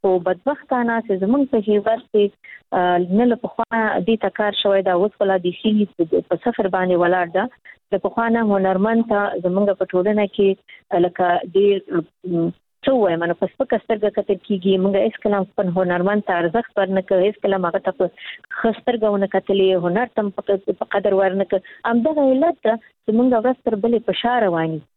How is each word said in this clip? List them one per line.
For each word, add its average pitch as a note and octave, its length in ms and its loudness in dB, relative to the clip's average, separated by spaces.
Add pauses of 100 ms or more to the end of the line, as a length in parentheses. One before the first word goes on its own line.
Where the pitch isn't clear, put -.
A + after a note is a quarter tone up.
خو F#3+ 140 2 (140)
بدبختانه A#3 720 -4
چې G#3 240 -4
زموږ C4 180 2 (100)
په A#3 60 0 (100)
هیواد G#3+ 460 0
کې، G#3 100 4 (920)
نه B3 140 4
له A3 120 -4
پخوا A3+ 380 -4 (240)
دې A3+ 180 2
ته F#3+ 160 -4
کار G#3 220 -2
شوی، G3 260 2
دا F3+ 140 2
اوس G#3 160 0
خو G3 140 0
لا F#3+ 140 2
بیخي G#3+ 300 0 (220)
په F3 480 -2
صفر G#3+ 280 -2
باندې F#3 280 0
ولاړ F3 240 2 (100)
ده. G3 80 0 (480)
د G3 160 -2
پخوا A#3 300 -2
نه A3+ 180 0
هنرمند G3+ 560 0
ته G#3 80 2 (240)
زموږ F#3+ 400 0
په - 100 -10
ټولنه G#3 400 2
کې، G3 140 4 (580)
لکه F3+ 200 -2 (280)
ډېر، G3+ 220 4 (560)
م، E3+ 180 0 (360)
څه C4+ 80 2
ووایم، F#3 260 2 (100)
نو E3+ 100 0
په F#3+ 100 0
سپکه B3+ 320 -4
سترګه G#3 320 -2
کتل - 320 -2
کیږي. F#3+ 380 0
موږ G3 180 0
هیڅکله G#3+ 380 -2
هم F#3+ 100 -2
خپل F#3+ 240 -2
هنرمند F#3 540 0
ته F3+ 100 0
ارزښت F3 400 -2
ورنه F#3+ 300 0
کړ، F#3+ 180 4
هیڅکله G3+ 320 -2
هم F3+ 100 -2
هغه G3 160 -2
ته F#3 140 -2
په F#3 80 0 (520)
ښه A3+ 200 0
سترګه A3 340 -2
ونه G3 220 0
کتلې، F#3+ 340 0 (160)
هنر G3+ 300 -2
ته A3 80 -2
هم G3+ 160 -2
په، G3+ 180 -2 (240)
په - 140 -6
قدر G3+ 240 0
ورنه F#3+ 320 0
کړ. F#3+ 100 0 (300)
همدغه C#4 400 0
علت D4+ 360 2
ده A3 80 2 (300)
چې - 140 -2
موږ B3 100 4 (160)
ورځ B3+ 140 0 (100)
تر A3 140 0
بلې A#3 260 2
په F#3+ 140 -2
شا A#3+ 100 0 (140)
روان E3 280 0
یو. D#3 60 -6 (160)